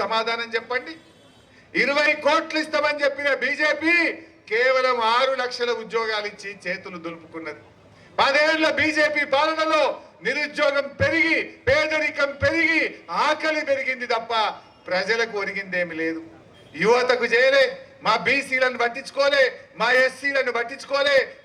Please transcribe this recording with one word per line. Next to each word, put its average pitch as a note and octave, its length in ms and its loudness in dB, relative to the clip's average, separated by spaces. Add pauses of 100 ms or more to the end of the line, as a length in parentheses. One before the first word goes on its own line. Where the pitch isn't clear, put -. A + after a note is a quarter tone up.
సమాధానం A3+ 540 -2
చెప్పండి. B3+ 380 -4 (880)
ఇరవై C#4+ 280 2 (140)
కోట్లు D#4 380 2
ఇస్తామని D4 420 0
చెప్పిన C#4 240 0 (140)
బీజేపీ D4 520 0 (560)
కేవలం C4 460 2 (200)
ఆరు C4 160 2 (100)
లక్షల A#3+ 280 -4 (120)
ఉద్యోగాలు G#3+ 500 -4
ఇచ్చి - 180 -14 (160)
చేతులు F#3 380 -8
దులుపుకున్నది. E3 580 -12 (560)
పదేళ్ల D4+ 480 2 (140)
బీజేపీ D4+ 420 2 (120)
పాలనలో D#4 500 2 (420)
నిరుద్యోగం C#4+ 600 -2 (140)
పెరిగి, D#4 380 2 (300)
పేదరికం D4+ 640 0 (120)
పెరిగి, D#4+ 400 2 (420)
ఆకలి D4+ 460 0
పెరిగింది C4 360 -2
తప్ప A#3 260 -4 (540)
ప్రజలకు G#3 560 -2
ఒరిగిందేమి F#3 600 -4
లేదు. E3 200 -4 (600)
యువతకు A#3+ 520 2
చేయలే, C4+ 300 6 (400)
మా G#3 100 2 (120)
బీసీలను B3+ 520 0
పట్టించుకోలే, C4+ 640 0 (380)
మా A3 80 2 (160)
ఎస్సీలను C4 480 -2
పట్టించుకోలే, C4+ 640 0 (260)